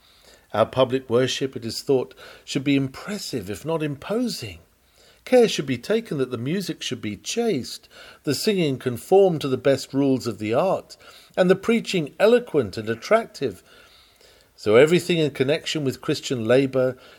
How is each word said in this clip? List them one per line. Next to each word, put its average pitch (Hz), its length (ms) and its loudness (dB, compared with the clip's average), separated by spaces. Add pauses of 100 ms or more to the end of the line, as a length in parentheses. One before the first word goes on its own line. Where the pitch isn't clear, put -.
(520)
Our 107 140 4
public 131 420 0
worship, 127 460 0
it 113 100 -12
is 113 180 -10
thought, 131 320 0 (300)
should 139 200 -6
be 143 100 2
impressive, 135 760 -6
if 101 140 -12
not 156 200 -4
imposing. 151 720 -6 (680)
Care 240 240 6
should 160 180 -4
be 131 120 -2
taken 214 400 -4
that 127 140 -2
the - 60 -6
music 160 440 -6
should 117 180 -8
be 104 160 -8
chaste, - 720 -4 (360)
the 143 100 0
singing 160 440 0
conform 175 600 2
to 143 100 -4
the 131 80 0
best 135 380 0
rules 135 320 2
of 107 120 -6
the 104 160 -2
art, 156 420 -2 (400)
and 185 120 4
the 185 60 6
preaching 185 640 -2
eloquent 202 580 2
and 107 120 -6
attractive. 127 720 -2 (960)
So 104 180 2
everything 165 440 4
in 151 120 0
connection 147 540 -2
with 123 160 -4
Christian 131 440 -4
labour 127 520 2 (220)